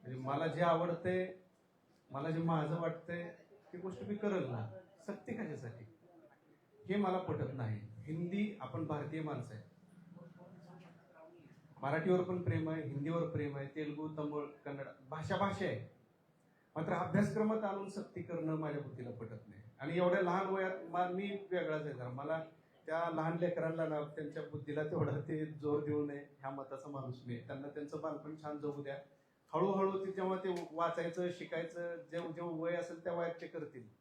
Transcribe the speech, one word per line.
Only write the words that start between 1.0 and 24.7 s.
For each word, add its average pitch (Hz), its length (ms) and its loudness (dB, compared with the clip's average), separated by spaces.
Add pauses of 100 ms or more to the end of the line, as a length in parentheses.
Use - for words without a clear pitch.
मला 147 200 0
जे 160 120 2
माझं 160 380 4
वाटतंय, 170 540 -2 (380)
ती 180 60 -8
गोष्ट 185 240 -6
मी 202 120 0
करेल 190 300 2
ना. 117 260 -2 (360)
सक्ती 214 280 -6
कशासाठी, 127 500 -6 (1040)
हे 196 80 2
मला 185 220 4
पटत 135 360 0
नाही. 110 280 0
हिंदी, 175 800 -2
आपण 160 260 -4
भारतीय 151 360 -2
माणसं 123 320 -4
आहे, - 80 -12 (2250)
मराठीवर 160 400 6
पण 180 200 0
प्रेम 160 280 2
आहे, 160 120 0
हिंदीवर 147 460 0
प्रेम 147 280 -2
आहे, 139 100 -4
तेलगू, 151 420 -4
तमिळ, 147 380 -2 (180)
कन्नड, 139 220 -6 (220)
भाषा 165 280 -2
भाषा 196 280 2
आहे. 117 300 -2 (800)
मात्र 160 160 0
अभ्यासक्रमात 208 720 4
आणून 196 240 0
सक्ती 185 340 -6
करणं 160 340 0
माझ्या 147 260 -2
बुद्धीला 123 280 -8
पटत - 380 -10
नाही. - 140 -16 (160)
आणि 156 180 -2
एवढ्या 180 260 6
लहान 180 240 4
वयात 190 440 0
मा-, 180 200 4
मी 196 400 -2
वेगळाच 156 320 2
आहे 147 120 -4
जरा. 123 140 -6
मला 151 360 -2 (420)
त्या 165 240 2
लहान 160 280 2
लेकरांना 165 480 2
ना, 151 140 2
त्यांच्या 151 420 -4
बुद्धीला 147 420 -2